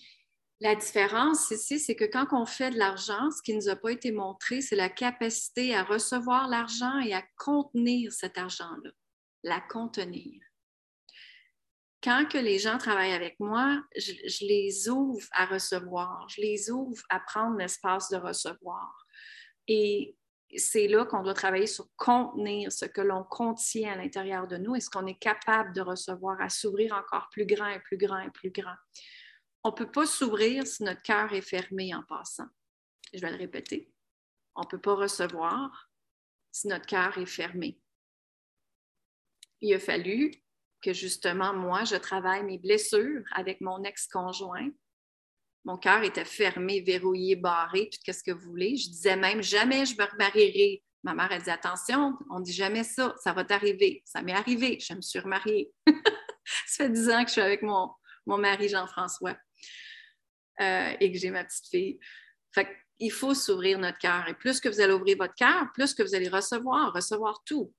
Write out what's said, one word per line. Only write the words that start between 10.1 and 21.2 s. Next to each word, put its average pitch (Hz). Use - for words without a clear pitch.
Quand 262
que 302
les 208
gens 220
travaillent 190
avec 170
moi, 247
je, 196
je 202
les 202
ouvre 262
à 185
recevoir, 180
je -
les 208
ouvre 254
à 185
prendre 226
l'espace 190
de 190
recevoir. 175
Et 208
c'est 208
là 214
qu'on 208